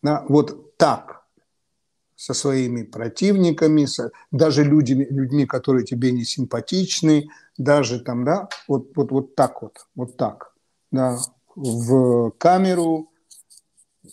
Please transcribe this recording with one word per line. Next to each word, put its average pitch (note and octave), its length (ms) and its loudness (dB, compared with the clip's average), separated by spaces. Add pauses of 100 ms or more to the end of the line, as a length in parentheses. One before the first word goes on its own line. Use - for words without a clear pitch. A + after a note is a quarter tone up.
Да, D3 260 -2
вот - 480 0
так, - 460 0 (920)
со - 180 -10
своими B2+ 500 -2
противниками, D#3 1000 2
со, B2 260 -6 (200)
даже D3 320 4
людьми, C#3 460 2
людьми, C#3 380 0
которые B2+ 380 0
тебе B2+ 260 -2
не B2 140 -4
симпатичны, D3+ 1040 -2 (280)
даже C3 440 0
там, B2 240 -6
да, F#3+ 240 -2 (180)
вот, C3+ 280 -4
вот, C#3 160 -2
вот C3+ 240 -4
так - 260 -2
вот, - 340 -20
вот B2 220 -12
так, - 360 -8 (380)
да, B2+ 280 -2 (360)
в A#2+ 840 2
камеру F3 720 0 (1000)